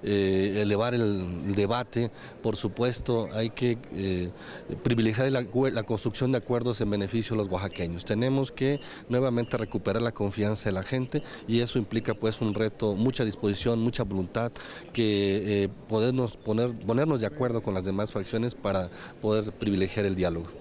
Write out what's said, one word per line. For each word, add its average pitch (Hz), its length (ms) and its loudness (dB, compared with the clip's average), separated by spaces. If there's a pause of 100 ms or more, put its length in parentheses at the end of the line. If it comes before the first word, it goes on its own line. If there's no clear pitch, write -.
eh, 98 580 2
elevar 104 320 2
el 98 600 0
debate, 117 560 0 (300)
por 110 160 -2
supuesto, 117 720 0
hay 110 200 -2
que, 120 260 0 (160)
eh, 90 400 -2 (500)
privilegiar 117 440 4
el 135 100 2
acue-, 123 340 2
la 110 120 -2
construcción 120 500 0
de 123 60 2
acuerdos 120 420 0
en 107 80 2
beneficio 104 480 0
de 107 60 2
los 95 60 -2
oaxaqueños. 90 540 -2
Tenemos 131 480 0
que 139 300 0 (260)
nuevamente 120 480 2
recuperar 107 460 0
la 117 100 0
confianza 104 560 0
de 101 60 0
la 95 100 -2
gente 131 400 -2 (240)
y 117 140 4
eso 120 180 0
implica, 110 360 -2
pues, 110 260 0
un 107 120 0
reto, 107 420 0
mucha 123 280 2
disposición, 110 560 0
mucha 120 240 0
voluntad, 98 480 -2 (400)
que, 101 720 2
eh, 98 60 0 (180)
podernos 120 480 2
poner, 117 440 0
ponernos 120 420 2
de 110 60 0
acuerdo 123 360 0
con 101 100 0
las 92 120 0
demás 98 260 0
fracciones 113 440 -2
para 95 340 0 (320)
poder 107 320 2
privilegiar 98 520 2
el 95 120 2
diálogo. 85 320 0 (120)